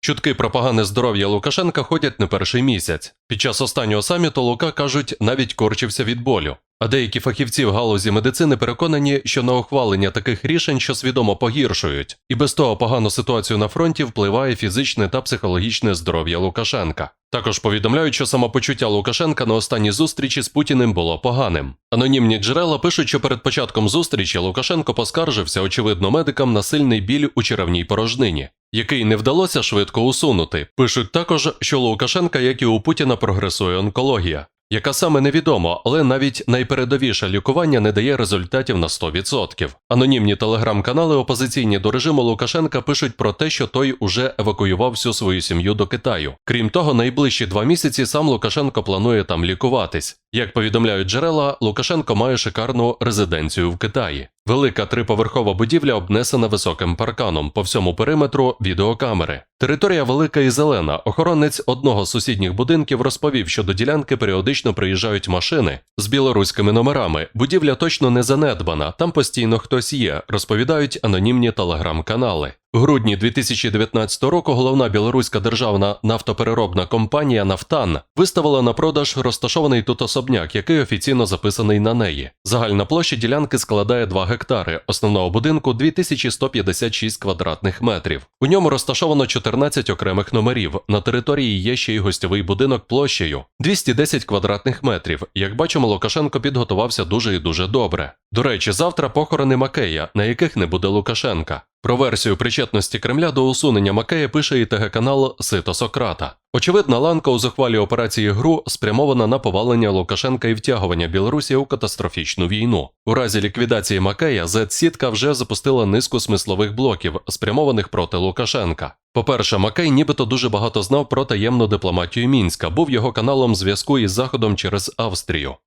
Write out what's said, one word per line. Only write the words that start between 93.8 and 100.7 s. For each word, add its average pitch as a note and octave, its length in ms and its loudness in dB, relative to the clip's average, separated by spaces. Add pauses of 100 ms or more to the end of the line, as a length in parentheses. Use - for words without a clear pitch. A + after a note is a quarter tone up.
десять B2+ 320 0
квадратних G2+ 580 -2
метрів. E2+ 400 -2 (120)
Як G2 200 -4
бачимо, D3 320 0
Лукашенко A#2+ 540 -2
підготувався A#2 640 -2
дуже G#2 300 0
і F2 40 -2
дуже E2 280 -2
добре. F2+ 460 -2 (180)
До A#2 120 0
речі, A2 280 0
завтра C#3+ 380 -2
похорони C#3 480 0
Макея, G#2 580 -2
на G#2 100 0
яких A#2+ 320 0
не F#2 80 2
буде F2+ 220 -2